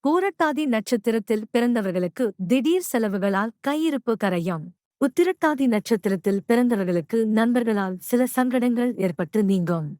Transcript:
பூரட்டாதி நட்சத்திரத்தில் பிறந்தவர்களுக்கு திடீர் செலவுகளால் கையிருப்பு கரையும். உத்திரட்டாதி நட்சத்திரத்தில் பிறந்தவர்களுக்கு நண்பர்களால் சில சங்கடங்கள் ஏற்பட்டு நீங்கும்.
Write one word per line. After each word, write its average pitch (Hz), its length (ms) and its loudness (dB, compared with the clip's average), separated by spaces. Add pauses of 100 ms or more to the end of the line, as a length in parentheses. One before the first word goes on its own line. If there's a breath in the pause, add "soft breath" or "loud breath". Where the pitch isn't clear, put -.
பூரட்டாதி 311 600 0
நட்சத்திரத்தில் 220 840 -2
பிறந்தவர்களுக்கு 220 760 0 (220)
திடீர் 277 460 0
செலவுகளால் 202 600 0 (160)
கையிருப்பு 285 460 -2 (100)
கரையும். 175 400 -2 (360)
உத்திரட்டாதி 302 680 2
நட்சத்திரத்தில் 202 800 0
பிறந்தவர்களுக்கு 226 800 0
நண்பர்களால் 214 720 0
சில 247 280 0
சங்கடங்கள் 247 720 0
ஏற்பட்டு 185 480 -2
நீங்கும். 170 440 0 (120)